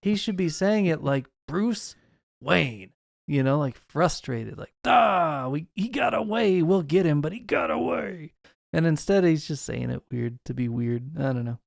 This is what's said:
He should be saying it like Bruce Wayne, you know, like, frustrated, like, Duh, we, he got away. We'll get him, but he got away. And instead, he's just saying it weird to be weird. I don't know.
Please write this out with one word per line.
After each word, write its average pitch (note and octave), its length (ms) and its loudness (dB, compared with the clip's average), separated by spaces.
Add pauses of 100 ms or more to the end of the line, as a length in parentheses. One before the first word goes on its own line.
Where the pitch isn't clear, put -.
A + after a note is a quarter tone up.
He G#3 140 2
should G3+ 200 -2
be F3+ 120 0
saying G3 380 2
it D#3+ 160 0
like C#3 240 0 (200)
Bruce G#3 500 -4 (440)
Wayne, B2 500 0 (360)
you C#3+ 160 0
know, C3+ 160 2
like, C#3 180 -2 (120)
frustrated, B2+ 720 -2
like, - 140 -14 (120)
Duh, F#3 680 4
we, D3+ 240 -4
he G3+ 140 -2
got C4 260 0
away. G#3+ 480 2
We'll F3+ 200 4
get E3 240 2
him, D3 140 4
but D3+ 120 -2
he A3+ 80 -10
got - 300 -2
away. G#3 600 -4 (400)
And E3 140 2
instead, F3+ 380 2
he's D#3+ 240 2
just D3 160 -6
saying B2 260 -6
it B2+ 200 -6
weird A#2+ 340 -6
to B2 100 -8
be B2 140 -2
weird. A#2+ 500 -4
I C#3 140 -2
don't A#2+ 120 -4
know. A#2 220 -6